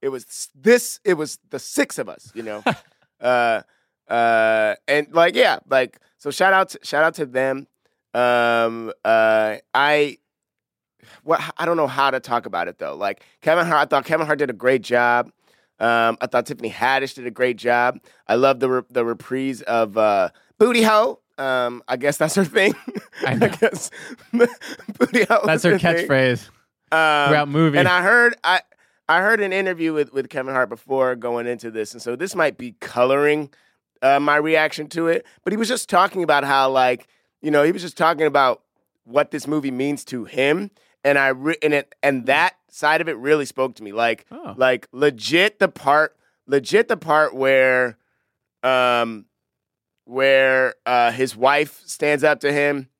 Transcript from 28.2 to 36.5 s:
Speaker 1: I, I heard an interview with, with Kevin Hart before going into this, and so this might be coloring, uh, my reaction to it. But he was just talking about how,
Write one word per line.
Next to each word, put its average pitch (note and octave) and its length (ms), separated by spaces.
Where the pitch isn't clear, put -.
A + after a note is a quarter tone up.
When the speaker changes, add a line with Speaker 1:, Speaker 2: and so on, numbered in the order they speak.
Speaker 1:
I, F3+ 160
I E3 140
heard G#3+ 180
an G3 140
interview F3+ 400
with, C#3+ 180
with C3 160
Kevin C3+ 240
Hart B2+ 160
before B2+ 480
going A#2+ 300
into A#2 240
this, A2 240
and A#2 80
so A#2+ 120
this E3 200
might D#3 240
be A#2+ 220
coloring, C#3+ 720
uh, C#3 180
my D3 160
reaction D#3 540
to E3 180
it. E3 160
But F#3 100
he - 20
was A3 120
just B3 200
talking F#3 340
about D3 220
how, C3+ 260